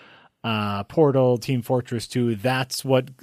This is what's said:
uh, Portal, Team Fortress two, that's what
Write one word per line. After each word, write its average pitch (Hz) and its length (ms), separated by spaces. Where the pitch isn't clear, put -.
uh, 104 420
Portal, 131 540
Team 123 240
Fortress 123 460
two, 120 280
that's 127 480
what 131 240